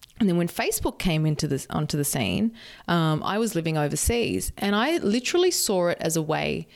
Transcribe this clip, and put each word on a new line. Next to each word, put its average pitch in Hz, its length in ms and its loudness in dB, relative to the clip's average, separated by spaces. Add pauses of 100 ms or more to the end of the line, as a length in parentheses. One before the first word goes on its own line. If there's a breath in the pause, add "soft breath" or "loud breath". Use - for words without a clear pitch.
(200)
And 208 100 4
then 170 80 4
when 175 100 2
Facebook - 520 -4
came 156 260 2
into 151 220 0
this, 139 220 -2
onto 151 280 -2
the 143 80 0
scene, 143 480 0 (340 loud breath)
um, 160 360 2
I 196 140 -2
was 220 180 0
living 160 220 0
overseas, 151 800 0
and 202 180 0
I 285 220 2
literally 330 540 2
saw 180 360 2
it 175 120 0
as 165 160 -2
a 160 60 0
way 151 540 -2